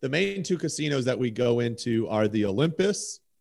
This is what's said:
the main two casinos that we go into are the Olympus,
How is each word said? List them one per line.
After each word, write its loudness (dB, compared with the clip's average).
the -4
main -2
two 0
casinos -2
that 0
we 0
go 2
into 0
are 2
the 2
Olympus, 0